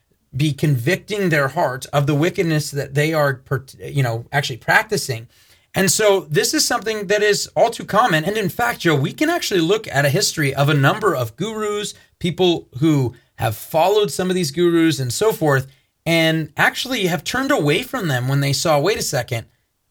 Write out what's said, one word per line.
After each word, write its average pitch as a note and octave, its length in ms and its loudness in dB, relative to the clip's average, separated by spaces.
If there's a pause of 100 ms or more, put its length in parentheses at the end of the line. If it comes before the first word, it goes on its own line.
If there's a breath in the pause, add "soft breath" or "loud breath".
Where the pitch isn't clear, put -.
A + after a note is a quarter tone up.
(340 soft breath)
be C#3+ 200 0
convicting F3 760 0
their D3 200 2
heart C3+ 440 -4
of C#3+ 140 2
the D3+ 80 2
wickedness D#3+ 560 0
that C3+ 240 -6
they D3 180 0
are, C#3+ 220 0
per-, - 320 -6 (120)
you C#3 240 -2
know, A#2 300 -4
actually C#3+ 240 -4
practicing. E3 720 -2 (460 soft breath)
And F#3 160 0
so G3+ 300 4 (100)
this A3 240 0
is D4+ 100 2
something G#3+ 440 -4
that G#3 140 2
is G#3 320 0
all G3+ 140 4
too - 160 -10
common. F#3 400 2
And G#3 140 -2
in G3 100 0
fact, A#3+ 320 -2
Joe, D#3+ 160 2
we D#3 160 0
can D4+ 160 0
actually D#4+ 320 0
look G3 280 0
at C#3 180 2
a - 20 2 (120)
history C#3+ 340 -2
of C#3+ 160 2
a D#3 40 4 (140)
number G3 260 2
of A#2+ 220 -4
gurus, G#3 560 -6 (260 soft breath)
people F3+ 500 0 (100)
who C#3 360 2 (220 soft breath)
have A2+ 200 -2
followed G3+ 540 2
some F#3 200 -2
of F#3 60 0
these E3+ 160 -2
gurus E3 480 2
and B2 120 -4
so A3 200 2
forth, C3+ 340 0 (400 soft breath)
and D#3+ 520 0
actually A#3 480 0
have E3+ 180 -2
turned C4+ 260 -2
away F#3+ 320 2
from A#3 260 -6
them B2+ 200 -2
when C#3 120 0
they C#3 120 0
saw, D3+ 260 0
"Wait G3+ 200 0
a G#3 40 -6
second, B2 440 -4 (440)